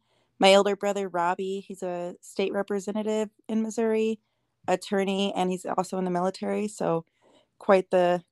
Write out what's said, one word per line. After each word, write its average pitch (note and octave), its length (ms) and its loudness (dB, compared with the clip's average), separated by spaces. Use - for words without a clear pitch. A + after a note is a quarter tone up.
My G3 140 8
elder G3+ 240 6
brother, G3+ 320 -4
Robbie, F#3+ 580 -4
he's F#3+ 160 -12
a F3 380 -6
state - 320 -6
representative G#3 760 -4
in A3 140 -2
Missouri, A3 560 0
attorney, G3 680 0
and F#3 140 0
he's F#3 160 -6
also F#3+ 320 -4
in F#3 60 -4
the F#3 60 -2
military. G3+ 580 -2
So E3 360 -2
quite F#3+ 320 4
the, F3+ 420 2